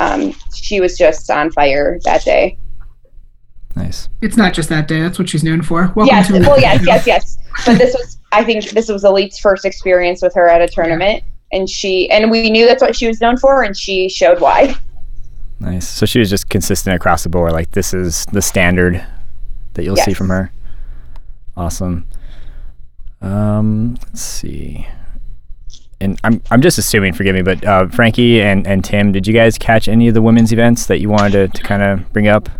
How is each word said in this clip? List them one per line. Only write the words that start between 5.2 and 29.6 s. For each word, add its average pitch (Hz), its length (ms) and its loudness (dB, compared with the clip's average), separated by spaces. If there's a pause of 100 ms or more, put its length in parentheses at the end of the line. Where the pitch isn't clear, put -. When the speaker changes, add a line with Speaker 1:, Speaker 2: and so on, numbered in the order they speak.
Speaker 3:
she's 156 160 -2
known 160 180 0
for. 170 320 0
Welcome 214 120 4
Speaker 1:
Yes, 214 220 6
Speaker 3:
to 190 120 4
Speaker 1:
well, 185 200 6
yes, 208 220 4
Speaker 3:
<laughs> 180 40 2
Speaker 1:
yes, - 200 4
yes. - 320 2 (280)
But 247 120 6
this 254 160 4
was, - 240 -8 (140)
I 220 120 2
think 214 260 -4
this 220 180 -2
was 202 160 -2
Elite's 196 340 2
first 196 260 0
experience 180 580 0
with 185 120 0
her 175 140 4
at 170 120 6
a 175 80 2
tournament, 175 540 -2 (300)
and 190 160 -4
she, 185 420 -4
and 220 200 4
we 226 200 0
knew 226 160 4
that's 254 160 4
what 233 140 2
she 240 100 -4
was 226 140 -4
known 233 180 2
for, 269 240 2
and 202 140 -6
she 190 320 -4
showed 175 320 2
why. - 340 2 (840)
Speaker 2:
Nice. 87 300 -6
So - 180 -2
she - 120 0
was 110 100 4
just 101 200 -2
consistent 95 480 -2
across 87 260 0
the - 60 -4
board. 85 240 0
Like, 82 180 -2
this - 240 -2
is 90 380 -4
the 101 100 0
standard 90 640 2 (680)
that 87 100 -4
you'll 95 120 -2
see 98 140 2
Speaker 1:
Yes. 95 80 -2
Speaker 2:
from 95 100 -2
her. 95 240 -2 (1040)
Awesome. 87 500 -4 (1120)
Um, 107 840 0
let's - 180 -10
see. - 680 -6 (1120)
And 98 240 -2
I'm, 113 260 0
I'm 117 120 4
just 170 160 2
assuming, 101 340 0
forgive 98 240 0
me, 92 60 0
but, 90 220 0
uh, 95 220 4
Frankie 117 560 4
and, 98 240 2
and 95 180 0
Tim, 101 280 0
did 95 120 -2
you 107 80 0
guys 113 240 4
catch 113 300 2